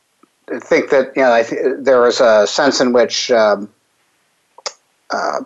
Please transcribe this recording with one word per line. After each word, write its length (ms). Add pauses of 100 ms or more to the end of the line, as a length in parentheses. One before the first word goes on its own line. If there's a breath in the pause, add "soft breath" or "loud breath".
(520)
I 80
think 300
that, 260
you 60
know, 100
I 100
th-, 360
there 240
was 180
a 260
sense 340
in 120
which, 380
um, 380 (1400)
uh, 360